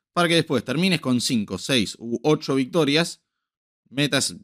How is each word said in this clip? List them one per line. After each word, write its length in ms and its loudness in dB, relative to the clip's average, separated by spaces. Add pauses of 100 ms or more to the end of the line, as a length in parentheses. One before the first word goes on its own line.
(140)
para 120 2
que 100 2
después 280 2
termines 380 0
con 180 0
cinco, 380 -2
seis 400 0
u 240 -6
ocho 320 2
victorias, 680 0 (680)
metas, 540 -2